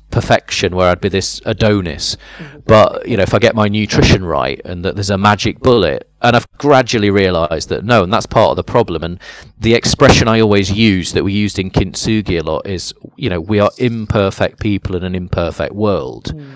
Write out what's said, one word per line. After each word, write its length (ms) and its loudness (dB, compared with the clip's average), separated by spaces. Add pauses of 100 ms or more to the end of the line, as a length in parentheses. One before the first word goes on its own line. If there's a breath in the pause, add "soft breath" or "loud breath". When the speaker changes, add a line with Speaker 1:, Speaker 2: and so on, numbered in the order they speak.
(120)
Speaker 1:
perfection 640 -2
where 160 2
I'd 120 0
be 80 -2
this 360 -4
Adonis. 720 -2 (220 loud breath)
Speaker 2:
Mm-hmm. 280 -18
Speaker 1:
But, 400 4
you 120 -2
know, 60 2
if 100 0
I 60 2
get 140 2
my 140 0
nutrition 560 2
right 400 -2
and 220 -10
that 100 -2
there's 140 -6
a 80 0
magic 420 0
bullet, 500 2 (120)
and 160 4
I've 100 -2 (100)
gradually 520 2
realised 580 0
that 160 -6
no, 220 2
and 80 -4
that's 120 -2
part 260 2
of 40 -2
the 80 -4
problem. 400 -2
And 160 -10 (400 loud breath)
the 140 2
expression 560 4
I 100 4
always 320 2
use 400 2
that 140 -2
we 80 -2
used 260 -2
in 100 -6
Kintsugi 680 -2
a 40 -6
lot 220 -4
is, 280 -8 (240)
you 120 -4
know, 120 -2
"We 180 0
are 180 4
imperfect 840 -2
people 340 -2
in 80 -4
an 120 -6
imperfect 580 -4
world. 600 -4
Speaker 2:
Mm. 120 -14 (100)